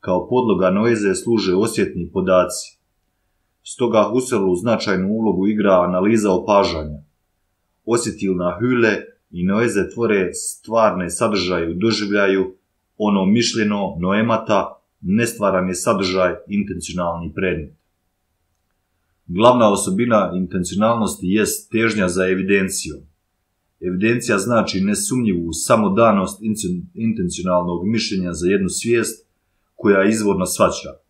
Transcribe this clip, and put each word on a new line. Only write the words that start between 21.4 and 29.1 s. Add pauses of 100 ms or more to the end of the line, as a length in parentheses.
težnja
za
evidencijom. (800)
Evidencija
znači
nesumnjivu
samodanost
inci-, (120)
intencionalnog
mišljenja
za
jednu
svijest (460)